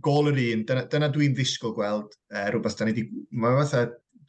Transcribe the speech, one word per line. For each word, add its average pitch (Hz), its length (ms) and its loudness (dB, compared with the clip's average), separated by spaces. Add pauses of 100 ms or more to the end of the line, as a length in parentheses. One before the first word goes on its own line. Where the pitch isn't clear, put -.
gôl 147 280 4
yr 135 120 2
un. 113 240 0
Dyna, 127 240 0
dyna 147 220 2
dwi'n 147 220 2
ddisgwyl 120 400 -4
gweld, 107 400 -4 (180)
yy, 101 180 -2
rhywbeth 110 280 -2
da 110 80 0
ni 113 80 0
'di, 110 100 -2 (260)
ma' 120 300 2
fatha, 139 240 2 (440)